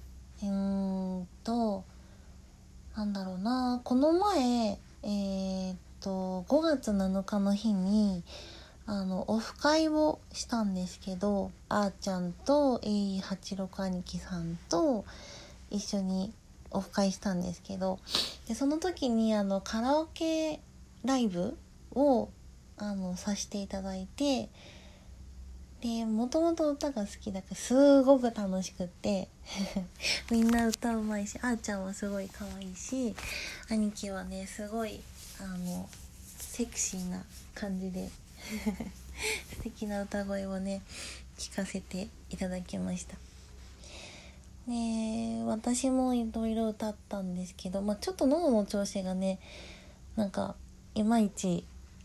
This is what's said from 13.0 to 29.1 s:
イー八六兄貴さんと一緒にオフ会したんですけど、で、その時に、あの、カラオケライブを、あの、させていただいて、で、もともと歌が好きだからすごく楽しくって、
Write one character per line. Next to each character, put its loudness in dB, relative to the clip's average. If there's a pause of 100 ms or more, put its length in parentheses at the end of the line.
イ 0
ー -6
八 -6
六 -6
兄 -2
貴 -6
さ -6
ん -4 (120)
と 4 (640)
一 -2
緒 0
に 0 (380)
オ -2
フ -8
会 2
し -4
た -2
ん 0
で -2
す -12
け -8
ど、 -2 (480)
で、 -4
そ 0
の 2
時 -2
に、 4
あ 2
の、 0
カ -4
ラ 4
オ -2
ケ -2 (420)
ラ 2
イ 4
ブ -2 (380)
を、 6 (480)
あ -4
の、 -4
さ -2
せ -6
て -6
い -8
た -6
だ -4
い -6
て、 0 (1300)
で、 0
も 2
と 4
も 6
と 4
歌 0
が -2
好 -4 (140)
き -6
だ -4
か -14
ら -8
す 10
ご 10
く 2
楽 0
し -8
く -4
っ -4
て、 -2 (500)